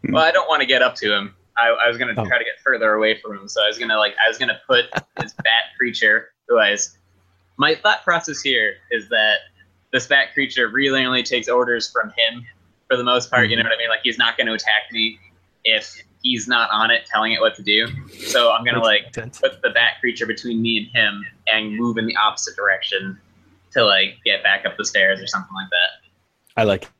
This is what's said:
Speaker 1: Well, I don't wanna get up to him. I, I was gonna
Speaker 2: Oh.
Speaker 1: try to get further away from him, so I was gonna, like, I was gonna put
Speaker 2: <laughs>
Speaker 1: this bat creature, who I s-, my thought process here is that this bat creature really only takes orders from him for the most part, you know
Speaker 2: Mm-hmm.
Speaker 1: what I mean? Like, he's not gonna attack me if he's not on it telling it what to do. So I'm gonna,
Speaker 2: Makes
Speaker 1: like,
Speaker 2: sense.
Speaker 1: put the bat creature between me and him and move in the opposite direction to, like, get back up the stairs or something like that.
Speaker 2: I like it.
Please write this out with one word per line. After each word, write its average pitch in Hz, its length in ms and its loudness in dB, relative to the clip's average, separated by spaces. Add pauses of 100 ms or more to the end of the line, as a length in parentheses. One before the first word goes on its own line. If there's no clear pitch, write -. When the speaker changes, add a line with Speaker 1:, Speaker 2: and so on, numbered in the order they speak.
Speaker 1:
Well, 151 140 2
I 160 60 4
don't 175 180 0
wanna 147 200 2
get 127 160 4
up 127 140 2
to 107 140 -2
him. 101 220 -2 (220)
I, 117 140 2
I 117 180 2
was 117 120 0
gonna 120 180 -4
Speaker 2:
Oh. 110 80 -2
Speaker 1:
try 120 140 0
to 117 40 -4
get 117 200 -8
further 113 300 2
away 110 280 2
from 104 160 -14
him, 98 100 -18
so 107 160 -2
I 104 40 2
was 110 100 -4
gonna, 113 200 -2
like, 104 260 0
I 113 40 4
was 110 120 -2
gonna 120 280 -2
put 120 180 4 (160)
Speaker 2:
<laughs> - 200 -14
Speaker 1:
this - 140 -10
bat 113 420 0
creature, 113 520 0 (180)
who 120 100 2
I 104 140 4
s-, - 260 -6 (600)
my 151 180 2
thought - 280 0
process 170 380 -2
here 113 320 0 (180)
is 110 180 -4
that 107 260 2 (560)
this 123 160 -2
bat 139 260 2
creature 131 340 -2
really 135 380 0
only 127 160 0
takes 120 260 -2
orders 120 440 0
from 110 260 -4
him 117 260 0 (460)
for 127 80 2
the 123 60 -2
most 123 260 0
part, 120 220 2
you 117 40 0
know 117 60 0
Speaker 2:
Mm-hmm. 113 80 0
Speaker 1:
what 113 60 2
I - 40 -8
mean? 117 100 -4
Like, 113 140 0
he's 117 140 -2
not 113 180 2
gonna 117 180 0
attack 107 380 0
me 110 280 -4 (440)
if 110 380 -2 (220)
he's 117 240 -4
not 117 240 0
on 110 180 0
it 117 160 0
telling 110 280 0
it - 80 -4
what 110 140 2
to 104 60 -18
do. 107 260 0 (300)
So 120 340 2
I'm 113 140 0
gonna, 120 140 0
Speaker 2:
Makes 113 80 2 (180)
Speaker 1:
like, - 80 -20
Speaker 2:
sense. 117 260 -12
Speaker 1:
put 135 220 -2
the 123 80 0
bat 117 300 2
creature 117 260 -4
between 113 360 -6
me 113 160 0
and 107 100 -6
him 104 380 -2 (220)
and 107 300 -2
move 117 220 -2
in 110 80 -2
the - 80 -4
opposite - 400 -2
direction 98 640 -2 (540)
to, 123 120 4
like, 98 400 2
get 101 160 0
back 98 240 0
up 101 100 -4
the 104 100 -6
stairs 95 360 2
or 95 60 -10
something 95 260 -8
like - 160 -10
that. - 880 -6
Speaker 2:
I 113 40 4
like 98 200 2
it. - 60 -20 (100)